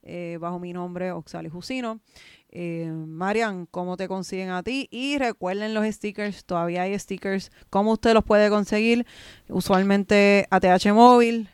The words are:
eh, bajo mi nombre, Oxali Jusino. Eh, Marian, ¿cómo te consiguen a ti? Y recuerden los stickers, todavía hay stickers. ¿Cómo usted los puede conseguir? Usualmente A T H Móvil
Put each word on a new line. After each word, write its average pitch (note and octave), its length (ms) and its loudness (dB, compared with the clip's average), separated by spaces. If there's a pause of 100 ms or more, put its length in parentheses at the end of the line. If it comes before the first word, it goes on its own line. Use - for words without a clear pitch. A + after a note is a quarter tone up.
eh, E3+ 380 -12
bajo F3 180 -8
mi F3 140 -12
nombre, F3+ 400 -8
Oxali E3 360 -12
Jusino. A3+ 520 -10 (500)
Eh, E3 400 -8
Marian, F3+ 760 -6
¿cómo F3+ 300 -8
te F#3+ 120 -8
consiguen F#3+ 420 -8
a F3+ 120 -6
ti? B3+ 280 -6
Y C#4 280 -6
recuerden G#3+ 560 -4
los G#3+ 120 -2
stickers, G#3 580 -8
todavía F3 380 -4
hay G3 160 -4
stickers. F#3+ 520 -6 (200)
¿Cómo G#3 220 2
usted A3 220 4
los A3 100 4
puede G#3 260 4
conseguir? A3 560 2 (420)
Usualmente G3+ 1000 2
A F#3 100 2
T F#3 100 4
H F#3 220 4
Móvil A#3 600 6